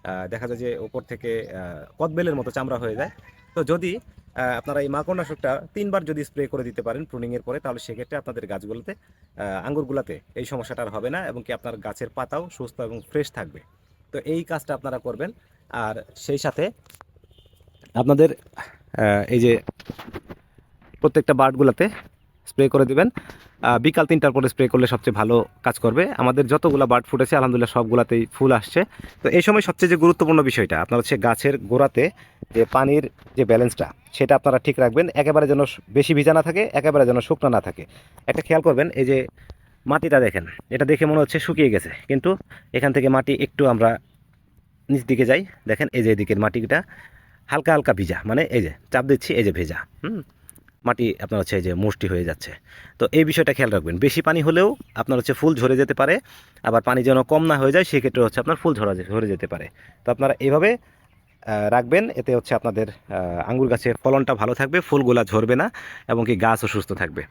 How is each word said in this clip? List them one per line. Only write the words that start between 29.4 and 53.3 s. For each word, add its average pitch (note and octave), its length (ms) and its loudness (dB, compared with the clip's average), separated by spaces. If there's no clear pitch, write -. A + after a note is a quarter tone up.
সময় G#3 180 4
সবচেয়ে F3+ 300 0
যে F3 60 6
গুরুত্বপূর্ণ D#3+ 460 4
বিষয়টা G2 400 0
আপনার A#2+ 160 0
হচ্ছে A#2+ 200 -2
গাছের A#2+ 400 0
গোড়াতে B2+ 520 2
যে A2+ 100 4
পানির C#3 460 2
যে B2+ 80 2
ব্যালেন্সটা A2+ 480 2
সেটা C3+ 240 2
আপনারা C3 220 2
ঠিক C#3 200 -2
রাখবেন, C3 300 2
একেবারে D3 400 2
যেন C#3+ 160 2
বেশি C#3 260 2
ভিজা D3 200 4
না D#3+ 80 4
থাকে, F3+ 300 -2
একেবারে C#3 340 4
যেন B2 140 2
শুকনো D3 280 -2
না A2+ 120 2
থাকে। - 260 -12
একটা D#3 160 -2
খেয়াল D#3+ 200 2
করবেন, D3+ 280 2
এই C3 140 -2
যে C3 220 0
মাটিটা D3 340 2
দেখেন, F#2+ 260 0
এটা B2+ 140 -2
দেখে D3+ 220 2
মনে D3+ 140 2
হচ্ছে D3 180 0
শুকিয়ে D3+ 320 2
গেছে, E2+ 200 0
কিন্তু E3+ 280 0
এখান C3+ 200 0
থেকে C3+ 160 4
মাটি C3 260 2
একটু C#3 320 0
আমরা A2+ 320 4
নিচ C3+ 160 0
দিকে B2 220 2
যাই, D#3+ 200 2
দেখেন A2 260 -2
এই B2+ 100 0
যে A2 100 4
এদিকের G2+ 260 0
মাটিটা A2 440 -2
হালকা D3+ 260 0
হালকা C#3+ 200 2
ভিজা, F2+ 320 -2
মানে A#2 180 0
এই A#2+ 200 0
যে D#2+ 100 -4
চাপ B2+ 120 0
দিচ্ছি, C3+ 300 0
এই A#2 100 2
যে G2 80 2
ভেজা। E2 340 -6
হুম, F#3+ 200 -8
মাটি A#2+ 360 -2
আপনার G2+ 200 -4
হচ্ছে G2 160 -4
এই F2+ 60 0
যে F2 120 -4
মুষ্টি G2 320 -2
হয়ে F2 180 -2
যাচ্ছে। - 280 -10
তো A#2 140 0
এই D#3+ 120 4
বিষয়টা D3+ 280 0